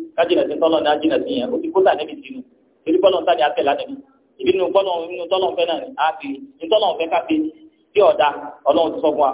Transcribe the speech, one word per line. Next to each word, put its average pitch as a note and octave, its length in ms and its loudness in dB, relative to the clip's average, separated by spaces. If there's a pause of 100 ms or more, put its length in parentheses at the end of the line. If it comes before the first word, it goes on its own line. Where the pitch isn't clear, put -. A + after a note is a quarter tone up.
ká - 140 -2
jìnà E3 200 2
sí D3 120 -6
tọ́lọ̀ D#3+ 260 2
ní D3 60 0
á D3+ 80 2
jìnà D3+ 220 0
sí - 140 -4
yẹn, B2 180 -4
ó A#2+ 80 -2
ti - 120 -6
kó F#3 120 0
tà F#3+ 120 6
níbi D3 220 -8
sínú. C3 240 -16 (480)
Torí E3 100 2
bọ́lọ̀ F#3 240 4
ń - 40 -6
tà F3+ 80 4
ní D#3 80 -2
á D3 80 2
tẹ̀lé C#3+ 220 -2
ànẹ́bí. C3+ 240 -4 (440)
Ìbí - 120 0
nínú F#3 160 2
bọ́lọ̀, F#3+ 360 0
nínú F3 220 -10
tọ́lọ̀ F#3 240 0
ń E3 60 -6
fẹ́ E3+ 120 0
náà D#3+ 100 -2
ni, C3 160 -10
á D3 180 0
fi, C#3+ 180 -10 (220)
nínú E3 180 -10
tọ́lọ̀ G#3+ 200 2
ń D#3+ 60 -2
fẹ́ E3 140 -4
ká E3+ 120 0
fi, D#3+ 140 -2 (540)
tí - 120 0
ọ̀dà, D3+ 260 6 (320)
Ọlọ́run D#3 300 2
ti - 100 -8
sọ D#3+ 100 2
fún D3 100 0
wa. C#3 140 4